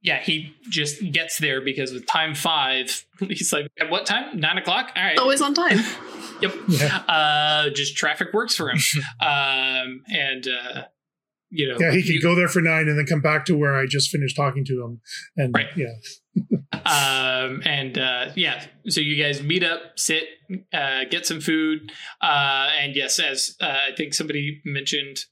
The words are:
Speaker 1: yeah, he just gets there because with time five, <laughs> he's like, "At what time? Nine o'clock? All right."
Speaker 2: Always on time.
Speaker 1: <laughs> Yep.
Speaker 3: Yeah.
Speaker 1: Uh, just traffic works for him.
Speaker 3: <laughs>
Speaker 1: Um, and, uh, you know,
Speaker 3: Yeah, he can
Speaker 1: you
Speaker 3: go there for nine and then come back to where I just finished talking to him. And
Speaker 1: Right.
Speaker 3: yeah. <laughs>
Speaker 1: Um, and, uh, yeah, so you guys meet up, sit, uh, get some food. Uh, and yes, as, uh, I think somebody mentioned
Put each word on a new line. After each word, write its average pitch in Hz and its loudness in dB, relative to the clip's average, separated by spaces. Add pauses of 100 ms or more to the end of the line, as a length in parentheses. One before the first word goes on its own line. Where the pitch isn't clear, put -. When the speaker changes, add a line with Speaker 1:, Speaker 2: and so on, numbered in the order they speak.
Speaker 1:
yeah, 156 0
he 156 -4 (140)
just 151 -2 (120)
gets 165 -2
there 139 0
because 131 -4
with 123 -10
time 160 0
five, 131 0
<laughs> - -20
he's 196 -2
like, 147 -2 (120)
"At 156 -2
what 190 -2
time? 247 -2
Nine 160 0
o'clock? 190 0
All 180 2
right." 190 4
Speaker 2:
Always 269 4
on 285 2
time. 320 4 (100)
Speaker 1:
<laughs> - - (540)
Yep. 190 0 (160)
Speaker 3:
Yeah. 143 4 (100)
Speaker 1:
Uh, 151 2
just 143 -4
traffic 156 0
works 226 0
for 156 -2
him. 127 2 (220)
Speaker 3:
<laughs> 135 -8
Speaker 1:
Um, 131 0
and, 135 -2
uh, 123 -6 (680)
you 147 0
know, 123 -4
Speaker 3:
Yeah, 165 4
he 185 4
can 160 2
Speaker 1:
you 151 2
Speaker 3:
go 175 4
there 175 4
for 180 2
nine 160 4
and 147 2
then 147 2
come 151 2
back 151 2
to 175 4
where 143 2
I 135 2
just 135 0
finished 139 -2
talking 139 0
to 127 -2
him. 117 -10 (360)
And 127 0
Speaker 1:
Right. 139 2
Speaker 3:
yeah. 120 -4 (420)
<laughs> - 0 (260)
Speaker 1:
Um, 131 2
and, 135 0
uh, 131 0
yeah, 156 0 (240)
so 165 0
you 147 2
guys 143 0
meet 175 2
up, 165 -2
sit, 160 0 (480)
uh, 135 0
get 170 -2
some 160 -2
food. 156 0 (280)
Uh, 143 4 (100)
and 143 -2
yes, 135 0
as, 139 -2
uh, 180 -2 (260)
I - -10
think 147 -4
somebody 147 -4
mentioned 139 -4 (120)